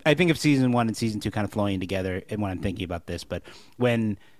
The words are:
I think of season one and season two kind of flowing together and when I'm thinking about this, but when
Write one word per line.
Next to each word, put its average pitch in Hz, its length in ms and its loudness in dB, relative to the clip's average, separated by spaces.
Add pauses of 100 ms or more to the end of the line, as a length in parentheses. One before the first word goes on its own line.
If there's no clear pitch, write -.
I 151 100 6
think 170 160 4
of 143 60 0
season 131 340 4
one 120 160 2
and 110 100 -4
season 107 220 -2
two 101 120 -2
kind 107 140 -2
of 95 60 -8
flowing 101 280 0
together 92 500 -4
and 107 120 -4
when 98 100 -2
I'm 90 80 -6
thinking 95 240 -4
about 85 220 -6
this, 85 180 -8
but 87 200 -8 (340)
when 113 400 2 (220)